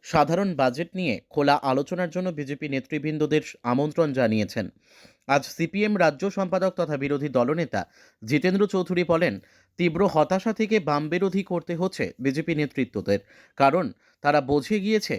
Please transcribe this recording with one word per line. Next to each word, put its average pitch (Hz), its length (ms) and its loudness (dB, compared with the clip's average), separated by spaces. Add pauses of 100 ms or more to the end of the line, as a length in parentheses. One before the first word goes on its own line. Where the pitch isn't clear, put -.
সাধারণ 165 500 2
বাজেট 135 400 0
নিয়ে 165 200 -2 (140)
খোলা 143 340 4
আলোচনার 147 480 -2
জন্য 185 200 -4
বিজেপি 147 380 -8
নেতৃবৃন্দদের 151 760 -2 (200)
আমন্ত্রণ 147 500 0
জানিয়েছেন। 110 520 0 (640)
আজ 135 200 2
সিপিএম 202 500 -2
রাজ্য 156 340 2
সম্পাদক 185 440 -2
তথা 156 220 -2
বিরোধী 143 340 -2
দলনেতা 127 500 0 (400)
জিতেন্দ্র 185 460 2
চৌধুরী 180 380 0
বলেন, 160 280 2 (460)
তীব্র 170 280 2
হতাশা 185 460 2
থেকে 220 280 0
বাম 147 280 0
বিরোধী 185 340 0
করতে 175 320 -4
হচ্ছে 160 300 -2 (140)
বিজেপি 139 360 -2
নেতৃত্বদের, 120 640 -2 (380)
কারণ 139 280 4 (380)
তারা 147 180 4
বুঝে 143 380 0
গিয়েছে 202 400 0